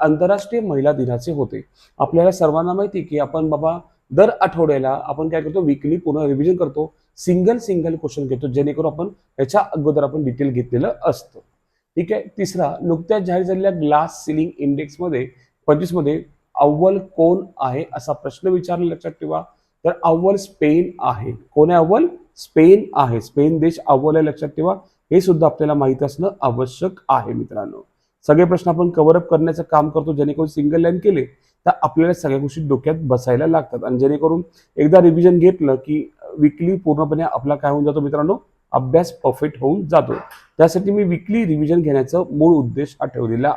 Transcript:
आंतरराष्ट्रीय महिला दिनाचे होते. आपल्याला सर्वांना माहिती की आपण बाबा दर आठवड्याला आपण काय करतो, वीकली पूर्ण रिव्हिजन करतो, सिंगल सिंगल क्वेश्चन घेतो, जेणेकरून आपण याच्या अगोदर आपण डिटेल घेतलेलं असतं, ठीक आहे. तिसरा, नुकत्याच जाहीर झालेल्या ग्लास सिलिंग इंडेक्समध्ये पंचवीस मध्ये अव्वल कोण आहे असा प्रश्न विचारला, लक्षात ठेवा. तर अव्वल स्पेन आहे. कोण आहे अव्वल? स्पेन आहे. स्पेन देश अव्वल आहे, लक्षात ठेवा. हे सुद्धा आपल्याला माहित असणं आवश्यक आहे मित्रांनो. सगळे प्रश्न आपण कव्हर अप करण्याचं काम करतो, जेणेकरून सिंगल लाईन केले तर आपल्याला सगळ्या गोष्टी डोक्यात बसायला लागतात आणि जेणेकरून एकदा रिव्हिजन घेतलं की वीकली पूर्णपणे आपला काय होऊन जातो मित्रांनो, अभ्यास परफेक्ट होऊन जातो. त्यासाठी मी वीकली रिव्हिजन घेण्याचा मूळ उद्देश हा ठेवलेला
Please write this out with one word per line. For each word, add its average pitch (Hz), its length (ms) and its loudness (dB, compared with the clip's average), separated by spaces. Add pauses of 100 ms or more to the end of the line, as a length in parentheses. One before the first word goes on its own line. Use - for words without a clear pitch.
आंतरराष्ट्रीय 185 640 0
महिला 147 300 0
दिनाचे 123 400 -4
होते. 123 320 -6 (340)
आपल्याला 165 320 2
सर्वांना 175 420 0
माहिती 196 300 -4
की 147 160 -6
आपण 156 320 -2
बाबा 160 280 -2 (320)
दर 185 200 4 (100)
आठवड्याला 151 640 0
आपण 151 240 -6
काय 160 140 -4
करतो, 156 180 -4
वीकली 147 360 0
पूर्ण 156 300 -2
रिव्हिजन 143 300 0
करतो, 156 380 -4 (220)
सिंगल 185 400 0
सिंगल 170 380 -4
क्वेश्चन 147 320 -8
घेतो, 131 200 -4
जेणेकरून 143 460 -2
आपण 165 160 -6 (300)
याच्या 135 220 0
अगोदर 147 420 -2
आपण 143 220 -4
डिटेल 131 280 -2
घेतलेलं 123 400 -2 (120)
असतं, - 360 -4 (560)
ठीक 170 160 -2
आहे. 214 100 -2
तिसरा, 180 600 -4
नुकत्याच 170 400 -2
जाहीर 180 200 -2
झालेल्या 190 280 0
ग्लास 156 540 -2
सिलिंग 156 340 -2
इंडेक्समध्ये 143 720 -4 (380)
पंचवीस 160 280 0
मध्ये 160 300 -2 (300)
अव्वल 160 440 2
कोण 180 480 0 (100)
आहे 131 360 -4
असा 147 200 -8
प्रश्न 151 360 -6
विचारला, 175 460 -2
लक्षात 165 160 -12
ठेवा. 160 320 -8 (420)
तर 165 60 2 (120)
अव्वल 170 320 2
स्पेन 175 560 0 (100)
आहे. 117 320 -4
कोण 151 380 0
आहे 175 80 4
अव्वल? 202 280 2 (300)
स्पेन 185 480 6 (100)
आहे. 120 260 0
स्पेन 151 380 0
देश 165 280 0
अव्वल 147 300 2
आहे, 156 100 2
लक्षात 147 220 -6
ठेवा. 165 260 -4 (380)
हे 175 80 6
सुद्धा 170 260 2
आपल्याला 151 280 0
माहित 135 280 0
असणं 147 260 -4 (140)
आवश्यक 127 640 -4
आहे 117 240 0
मित्रांनो. 110 540 -10 (400)
सगळे 156 180 6
प्रश्न 175 260 0
आपण 175 200 0
कव्हर 160 260 4
अप 175 140 -2
करण्याचं 165 320 0
काम 151 260 2
करतो, 156 240 -2
जेणेकरून 147 340 -2
सिंगल 147 340 0
लाईन 170 180 0
केले 170 260 2 (420)
तर 175 40 2 (120)
आपल्याला 165 300 2
सगळ्या 147 260 -2
गोष्टी 143 300 -6
डोक्यात 139 300 0
बसायला 127 480 0
लागतात 156 380 -2
आणि 127 140 -2
जेणेकरून 147 440 2 (340)
एकदा 156 240 6
रिव्हिजन 175 380 6
घेतलं 165 360 4
की 151 380 -6 (260)
वीकली 170 380 2
पूर्णपणे 156 460 -2
आपला 143 340 -4
काय 143 140 -2
होऊन 147 140 0
जातो 147 160 0
मित्रांनो, 147 380 -2 (340)
अभ्यास 131 400 0
परफेक्ट 135 480 -4
होऊन 156 280 -2
जातो. 151 240 2 (460)
त्यासाठी 180 320 2
मी 208 140 2
वीकली 196 420 -2
रिव्हिजन 156 360 2
घेण्याचा 139 360 0
मूळ 160 360 4
उद्देश 131 460 -2
हा 143 60 -4
ठेवलेला 123 500 -2